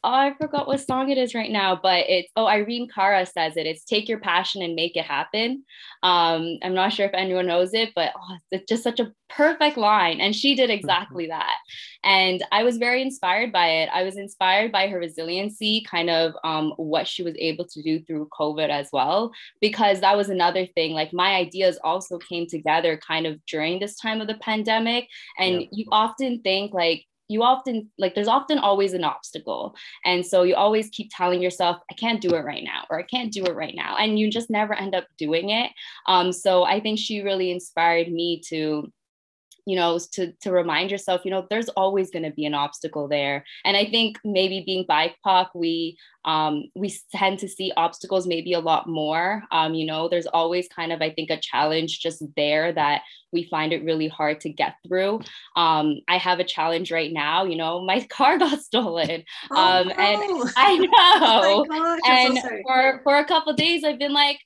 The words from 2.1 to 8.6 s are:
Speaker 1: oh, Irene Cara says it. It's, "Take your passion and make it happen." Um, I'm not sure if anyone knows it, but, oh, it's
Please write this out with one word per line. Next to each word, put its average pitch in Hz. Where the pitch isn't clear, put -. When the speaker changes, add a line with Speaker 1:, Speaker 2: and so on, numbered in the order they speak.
Speaker 1:
oh, 226
Irene 214
Cara 196
says 160
it. 160
It's, 160
"Take 208
your 214
passion 185
and 170
make 170
it 160
happen." 214
Um, 170
I'm 185
not 190
sure 208
if 196
anyone 185
knows 180
it, 220
but, 165
oh, 180
it's 185